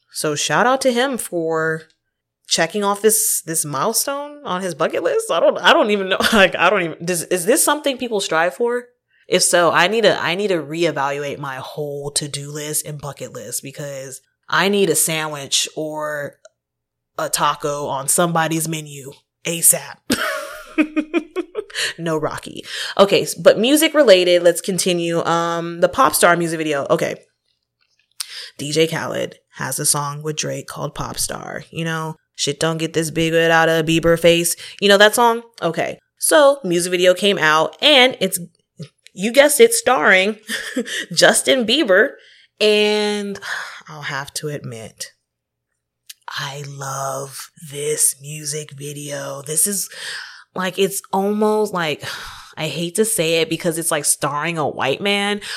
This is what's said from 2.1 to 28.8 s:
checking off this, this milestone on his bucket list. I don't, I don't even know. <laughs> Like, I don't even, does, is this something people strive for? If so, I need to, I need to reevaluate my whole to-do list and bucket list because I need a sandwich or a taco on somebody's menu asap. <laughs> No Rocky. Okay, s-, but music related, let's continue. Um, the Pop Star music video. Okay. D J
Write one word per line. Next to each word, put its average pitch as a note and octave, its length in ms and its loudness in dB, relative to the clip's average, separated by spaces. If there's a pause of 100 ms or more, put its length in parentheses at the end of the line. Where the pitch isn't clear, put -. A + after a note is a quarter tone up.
checking F#3 360 0
off G3+ 180 0
this, - 440 2
this D#3+ 180 -2
milestone C#4 800 -4
on F#3 180 -4
his F#3 120 -4
bucket D#3+ 300 -2
list. A4 260 0
I E3+ 100 0
don't, C#4+ 200 4
I - 140 6
don't C#4 180 2
even G3 180 -2
know. F#3+ 160 0
<laughs> - 80 0
Like, F#3+ 220 6
I E3+ 140 4
don't G3 120 2
even, E3 240 -6
does, E3+ 200 -4
is F3 200 -2
this C4+ 180 4
something D4 340 0
people A#3 220 -4
strive F3 360 0
for? A#3+ 320 -2 (400)
If F3+ 160 2
so, F3 280 4
I D#3+ 160 4
need A3+ 140 0
to, G3 180 4
I D#3 140 -2
need G3+ 140 -2
to F#3+ 80 0
reevaluate C#3+ 800 -2
my C3+ 200 -10
whole C#3+ 540 -8
to-do C#3+ 400 -6
list D3+ 360 -6
and D3 120 -10
bucket C3+ 320 -12
list A#2+ 300 -12
because C3+ 600 -14 (280)
I D#3+ 200 2
need G3+ 200 2
a D3 60 2
sandwich D3+ 800 -2
or D3+ 600 -8 (840)
a D#3 100 -2
taco D3 560 -2
on C3+ 220 -4
somebody's D#3+ 600 0
menu D3 440 -10 (340)
asap. E3+ 520 0 (800)
<laughs> D#4 480 -2 (720)
No E3 200 -4
Rocky. - 480 -8 (320)
Okay, G3 240 6
s-, - 140 -4
but E3 240 6
music D4+ 340 4
related, F3+ 480 6
let's E3+ 180 4
continue. E3+ 640 -2
Um, E3+ 580 -2
the F3+ 60 6
Pop F3+ 260 2
Star F3 220 4
music E3 220 -2
video. D3+ 320 -2
Okay. D3+ 260 0 (1400)
D D3 140 -8
J D#3+ 160 2